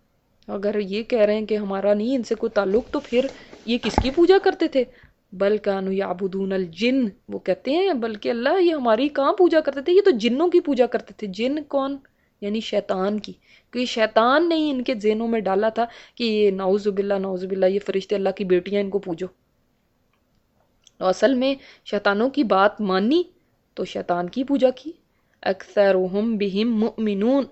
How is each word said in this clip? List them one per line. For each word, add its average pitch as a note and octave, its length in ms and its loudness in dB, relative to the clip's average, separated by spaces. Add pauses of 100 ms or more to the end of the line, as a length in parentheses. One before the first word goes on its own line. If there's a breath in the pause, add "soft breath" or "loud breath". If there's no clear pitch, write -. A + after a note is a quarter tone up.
(480)
अगर G#3 320 -4
ये G3+ 240 -4
कह A3+ 220 2
रहे G#3 100 0
हैं A3 100 -4
कि G#3+ 100 -2
हमारा G3 380 0
नहीं A3 220 0
इनसे A3+ 200 -4
कोई A#3 140 -4
ताल्लुक, G3+ 440 0
तो D4 60 -2
फिर C4 300 0 (380 loud breath)
ये A#3 100 0
किसकी A#3 340 0
पूजा F4 260 6
करते F#4 380 0
थे? B3+ 100 2 (480 soft breath)
"बल G3 240 0
कानू G3 340 -4
याबुदूनल F#3+ 760 -4
जिन्न", A3 460 0 (180)
वो G3+ 100 -8
कहते F#3 320 -4
हैं, E4+ 280 0
"बल्कि A3 300 -4
अल्लाह, B3 280 0
ये F4 140 4
हमारी B3+ 380 2
कहाँ D4 280 0
पूजा E4 240 6
करते C#4 200 -4
थे, F4 140 2
ये G4+ 60 8
तो G4+ 100 6
जिन्नों B3 380 0
की F4 100 4
पूजा B3 280 2
करते - 340 -6
थे।" G#3+ 60 -6
जिन्न B3 360 -4
कौन? C#4 360 -4 (440)
यानी G#3 180 -4
शैतान G3+ 580 -2
की, G3+ 120 -12
क्योंकि - 540 -10
शैतान A#3+ 640 2
ने E4 80 0
ही D4+ 140 0
इनके B3+ 260 -2
ज़हनों G#3+ 320 0
में A3+ 160 -2
डाला F#3+ 260 0
था A3+ 180 -2 (300 loud breath)
कि A#3+ 80 -4
ये G#3+ 260 2
नाउज़ुबिल्ला, G3 640 0
नाउज़ुबिल्ला, F#3+ 500 -2
ये G3 120 2
फरिश्ते F#3+ 360 -4
अल्लाह F#3+ 180 0
की G3+ 120 -4
बेटियां, F#3 380 0
इनको G3 160 -4
पूजो। F3+ 280 -6 (1700)
तो F3 60 -4
असल G#3+ 300 2
में C4+ 220 -2 (280 loud breath)
शैतानों G#3 440 0
की C#4+ 140 -2
बात G3+ 380 2
मानी G#3+ 440 0 (520)
तो F#3 80 -6
शैतान F3+ 420 -4
की B3 160 -6
पूजा B3+ 280 2
की। D4+ 220 -16 (500)
"अक्सरुहुम G3 920 0
बिहिम G#3 400 0
मुमिनून", A3 760 0